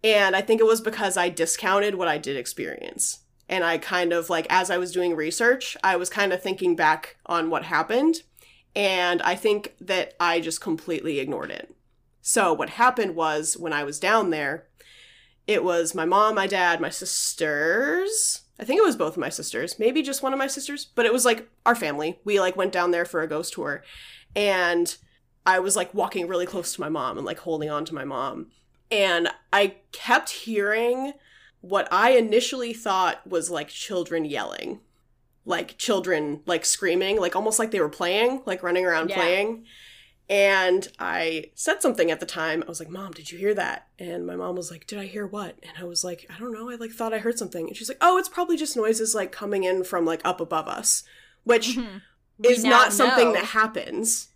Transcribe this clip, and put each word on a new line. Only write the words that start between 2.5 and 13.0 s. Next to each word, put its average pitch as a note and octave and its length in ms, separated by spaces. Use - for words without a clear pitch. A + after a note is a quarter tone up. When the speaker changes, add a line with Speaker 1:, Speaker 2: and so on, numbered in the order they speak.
Speaker 1:
And F#3 140
I E3 140
kind F3 360
of, E3 160
like, E3 200
as F#3 220
I F3 60
was F3+ 160
doing F3 220
research, A#3 680
I F#3 140
was F3+ 120
kinda G3 280
thinking F#3 380
back D#3 500
on E3 240
what D#3+ 160
happened. A3+ 580
And F3+ 500
I F3+ 120
think G#3 460
that F#3 380
I E3+ 200
just E3 220
completely D#3+ 580
ignored A2+ 320
it. - 240
So F#3+ 320
what D3+ 180
happened A#3 440